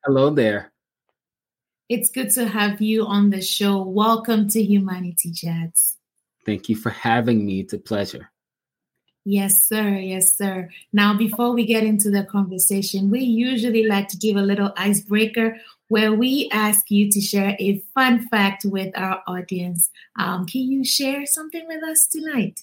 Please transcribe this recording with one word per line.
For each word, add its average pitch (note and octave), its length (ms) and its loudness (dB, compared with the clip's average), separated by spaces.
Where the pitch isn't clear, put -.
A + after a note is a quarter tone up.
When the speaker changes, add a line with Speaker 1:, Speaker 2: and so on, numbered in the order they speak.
Speaker 1:
Hello C#3 240 4
there. A2 420 0
Speaker 2:
It's A#3+ 200 0
good B3+ 220 -4
to A#3+ 160 0
have G#3 340 0
you A3 240 2
on G3+ 240 4
the G3 120 0
show. G3 400 0
Welcome G#3+ 680 2
to A3+ 120 0
Humanity F3+ 680 0
Chats. E3 680 -4
Speaker 1:
Thank - 240 -4
you A2 60 0
for A2 140 -6
having A#2 560 2
me. F#2+ 160 -2
It's F#2 120 -10
a G2+ 60 -8
pleasure. - 520 -6
Speaker 2:
Yes, G3 380 2
sir. G#3+ 260 0
Yes, F#3+ 480 -2
sir. F#3 320 -4
Now, G#3 240 4
before A#3 340 0
we A#3 140 0
get A3 180 2
into G#3+ 260 2
the G3+ 140 2
conversation, G3 880 -2
we A#3+ 80 2
usually A#3 680 2
like G3 240 0
to - 80 -10
give G#3+ 200 0
a G3+ 40 2
little G3+ 360 2
icebreaker G#3+ 800 0
where G#3+ 240 4
we B3+ 400 0
ask G#3+ 360 0
you G#3 220 4
to G#3 80 4
share G3 400 0
a G3 240 0
fun B3 360 2
fact G3 340 0
with F#3+ 340 -4
our F#3+ 300 -4
audience. F3+ 640 -4
Um, F#3 280 -2
can B3+ 160 -4
you C4 240 -2
share C#4 400 -2
something D#4 420 -6
with D#4+ 160 -10
us D#4+ 240 0
tonight? C#4+ 560 -6